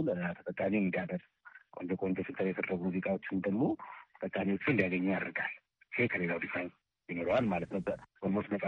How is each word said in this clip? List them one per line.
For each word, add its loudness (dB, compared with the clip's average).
ለተጠቃሚ 0
እንዲያደርስ 0
ቆንጆ -4
ቆንጆ 0
ፊልተር -2
የተደረጉ 0
ሙዚቃዎችን 0
ደግሞ 2
ተጠቃሚዎቹ -2
እንዲያገኙ 4
ያደርጋል። -2
ይሄ 2
ከሌላው -2
ዲፋይን -4
ይኖረዋል 2
ማለት 0
ነው። 0
በኦልሞስት -2
ነጻ 0